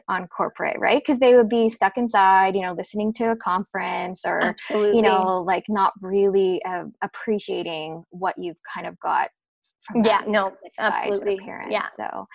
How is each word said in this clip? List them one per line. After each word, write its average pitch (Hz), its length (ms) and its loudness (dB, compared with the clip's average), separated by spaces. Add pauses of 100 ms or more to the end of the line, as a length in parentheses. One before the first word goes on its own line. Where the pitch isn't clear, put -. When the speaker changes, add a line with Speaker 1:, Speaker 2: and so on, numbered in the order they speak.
Speaker 1:
on 185 200 -4
corporate, - 500 -4
right? 294 260 2
'Cause 262 140 0
they 247 160 8
would 233 140 8
be 226 220 2
stuck - 280 -2
inside, 190 560 4
you 196 80 -2
know, 180 100 -4
listening 208 420 -4
to 226 180 0
a 226 40 0
conference 185 880 -4
or, 175 300 0
Speaker 2:
Absolutely. 208 380 0
Speaker 1:
you 226 100 4
know, 185 400 2
like, 180 260 -2
not 202 320 2
really, 190 640 2
uh, 180 200 -6 (180)
appreciating 170 1080 -6
what 180 280 -6
you've 175 240 -10 (100)
kind 175 140 -10
of 175 140 -12
got 147 300 -2 (520)
from 233 200 -2
Speaker 2:
Yeah, - 0 -
Speaker 1:
that 208 240 2
Speaker 2:
no, 202 360 0
Speaker 1:
flip - 100 -20 (220)
side - 180 -2
Speaker 2:
absolutely. 202 260 -2
Speaker 1:
appearance. 202 400 -8
Speaker 2:
Yeah. 185 100 -6 (100)
Speaker 1:
So - 360 -10